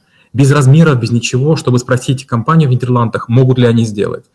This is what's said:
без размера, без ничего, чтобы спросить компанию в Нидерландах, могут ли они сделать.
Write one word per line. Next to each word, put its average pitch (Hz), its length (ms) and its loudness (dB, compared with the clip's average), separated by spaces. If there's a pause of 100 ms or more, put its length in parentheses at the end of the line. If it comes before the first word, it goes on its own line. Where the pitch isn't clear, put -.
(320)
без 135 180 2
размера, 147 440 4
без 113 160 -4
ничего, 127 460 -2
чтобы 123 220 -2
спросить 127 460 -4
компанию 147 460 0
в - 20 0
Нидерландах, 120 560 -2
могут 127 300 2
ли 120 80 2
они 117 180 0
сделать. 101 400 -6 (100)